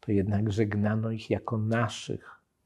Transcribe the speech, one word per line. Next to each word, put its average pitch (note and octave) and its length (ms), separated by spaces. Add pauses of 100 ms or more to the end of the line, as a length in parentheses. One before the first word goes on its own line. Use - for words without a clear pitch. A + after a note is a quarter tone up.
to A2+ 120
jednak G2+ 400
żegnano G#2+ 580
ich A2 200
jako A2+ 280
naszych, - 800 (260)